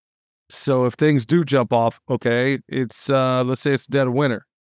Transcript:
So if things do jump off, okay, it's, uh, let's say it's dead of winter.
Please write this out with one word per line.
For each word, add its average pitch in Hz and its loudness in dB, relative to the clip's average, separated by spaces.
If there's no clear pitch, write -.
So 127 -2
if 120 -2
things 147 2
do 170 2
jump 131 0
off, 117 0
okay, 123 0
it's, 131 -6
uh, 131 2
let's 127 -4
say 143 0
it's - -4
dead 131 0
of 120 -2
winter. 127 -2